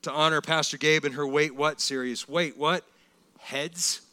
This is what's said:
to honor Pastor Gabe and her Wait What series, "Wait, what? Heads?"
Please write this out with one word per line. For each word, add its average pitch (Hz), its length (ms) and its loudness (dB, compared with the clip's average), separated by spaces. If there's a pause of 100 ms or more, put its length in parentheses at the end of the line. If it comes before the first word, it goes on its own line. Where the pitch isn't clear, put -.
to 165 100 -6
honor 156 300 4
Pastor 151 380 0
Gabe 151 260 4
and 139 100 -2
her 143 120 -2
Wait 147 280 2
What 147 280 -2
series, 127 440 -4
"Wait, 151 300 -2
what? 156 280 0 (540)
Heads?" 165 640 -4 (120)